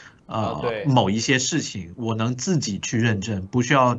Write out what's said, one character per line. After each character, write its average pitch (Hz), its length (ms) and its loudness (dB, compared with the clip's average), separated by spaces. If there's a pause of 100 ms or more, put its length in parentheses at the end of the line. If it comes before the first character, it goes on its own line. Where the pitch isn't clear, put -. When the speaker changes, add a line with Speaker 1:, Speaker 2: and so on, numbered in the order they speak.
(260)
Speaker 1:
呃， - 100 -8
Speaker 2:
哦， 110 240 -2
对。 113 240 -4
Speaker 1:
某 120 240 4
一 107 120 2
些 127 180 2
事 143 220 -2
情， 87 360 -8
我 113 200 -2
能 117 180 0
自 156 240 0
己 101 220 -4
去 - 180 -4
认 110 220 2
证， 98 260 -4
不 123 160 0
需 123 100 0
要 127 260 6